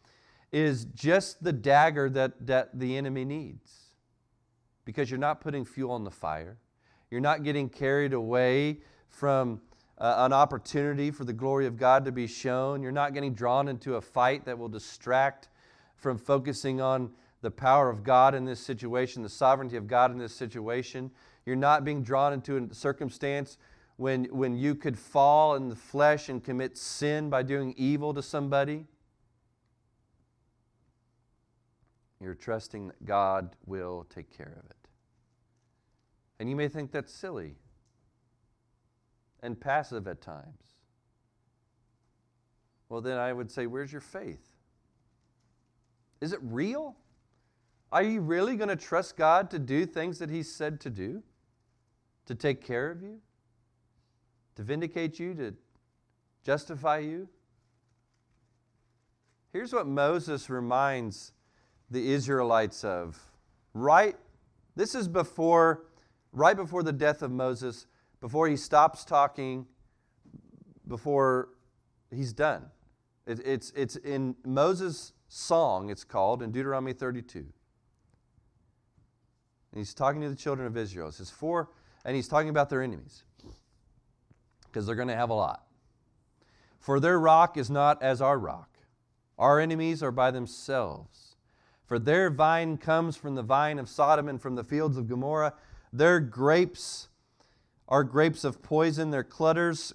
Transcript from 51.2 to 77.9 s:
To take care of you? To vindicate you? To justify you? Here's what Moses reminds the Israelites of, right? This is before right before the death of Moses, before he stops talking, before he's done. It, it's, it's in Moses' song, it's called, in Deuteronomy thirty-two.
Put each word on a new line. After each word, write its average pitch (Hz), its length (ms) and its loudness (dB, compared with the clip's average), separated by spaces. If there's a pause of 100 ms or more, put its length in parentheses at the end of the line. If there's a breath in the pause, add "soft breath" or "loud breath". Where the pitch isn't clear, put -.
To 123 80 -10
take 135 280 -2
care 127 260 -4
of 170 140 -12
you? 214 160 -18 (1400)
To 107 80 -12
vindicate 156 560 -6
you? 175 160 -8
To 117 180 -8 (880)
justify 147 560 0
you? 165 280 -8 (2250)
Here's 233 220 -8
what 196 140 0
Moses 147 640 0
reminds 127 840 -2 (560)
the 123 220 -2
Israelites 120 720 2
of, 87 360 -6 (540)
right? 156 420 4 (600)
This 220 200 -2
is 214 120 -2
before 165 800 4 (460 soft breath)
right 170 240 6
before 180 280 -4
the 156 100 -2
death 147 280 0
of 131 100 -6
Moses, 127 560 -6 (320)
before 147 280 0
he 147 80 0
stops 156 480 4
talking, 135 600 0 (1200)
before 131 640 0 (600)
he's 123 240 -8
done. 143 320 0 (600)
It, 117 200 -8
it's, 135 300 -4
it's 139 220 -4
in 135 380 -6 (100)
Moses' 170 680 0 (140)
song, 110 640 0
it's 98 140 -10
called, 113 380 0
in 113 100 -6
Deuteronomy 131 420 -4
thirty-two. 127 460 -8 (2250)